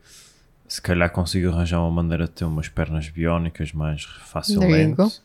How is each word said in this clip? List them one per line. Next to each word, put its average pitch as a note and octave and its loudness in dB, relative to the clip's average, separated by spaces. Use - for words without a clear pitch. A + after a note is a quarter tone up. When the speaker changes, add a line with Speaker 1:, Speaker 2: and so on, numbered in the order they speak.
Speaker 1:
se - -10
calhar F2 2
consigo F2+ 0
arranjar E2+ 0
uma E2+ 2
maneira E2 0
de E2 -4
ter - -6
umas D#2 -2
pernas D#2 -4
biónicas E2 -2
mais D2+ -4
facilmente. - 0
Speaker 2:
There D#3 4
you D#3 0
go. G#3 4